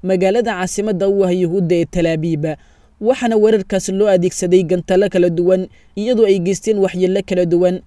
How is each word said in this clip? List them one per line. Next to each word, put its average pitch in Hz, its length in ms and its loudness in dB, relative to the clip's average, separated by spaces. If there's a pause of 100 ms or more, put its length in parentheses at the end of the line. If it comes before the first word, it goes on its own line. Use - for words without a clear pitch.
magaalada 190 500 0
caasimadda 196 560 -2
u 196 160 2
ah 180 80 0
Yuhuudda 180 440 0
ee 170 80 0
Tel 165 220 -2
Aviv, 160 380 -2 (560)
waxaana 233 360 0
weerarkaasi 208 560 0
loo 196 160 2
adeegsaday 185 560 2
gantaalo 185 440 0
kala 180 220 0
duwan, 175 380 0 (280)
iyadoo 220 300 2
ay 196 120 4
geysteen 190 400 -2
waxyeello 190 500 0
kala 180 180 0
duwan 180 400 0